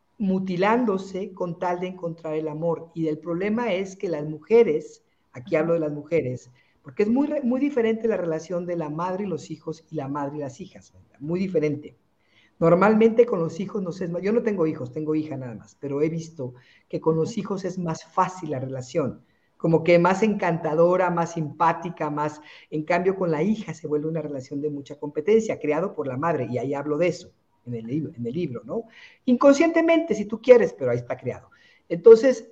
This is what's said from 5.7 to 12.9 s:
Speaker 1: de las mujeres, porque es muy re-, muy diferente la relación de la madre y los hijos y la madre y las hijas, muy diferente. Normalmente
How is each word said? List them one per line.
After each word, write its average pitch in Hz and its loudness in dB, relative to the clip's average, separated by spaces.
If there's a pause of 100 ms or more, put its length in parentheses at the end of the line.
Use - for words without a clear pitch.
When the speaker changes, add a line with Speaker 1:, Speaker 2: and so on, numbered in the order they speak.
Speaker 1:
de 165 2
las 151 -2
mujeres, 143 -4 (300)
porque 175 -4
es 214 2
muy 277 2
re-, 294 -4
muy 254 0
diferente 226 0
la 214 0
relación 175 -4
de 175 -4
la 151 -4
madre 185 -4
y - -6
los 160 -8
hijos 156 -12
y 160 -10
la 139 -6
madre 143 -6
y - -8
las 135 -10
hijas, - -20 (260)
muy 165 -4
diferente. 151 -2 (640)
Normalmente 214 6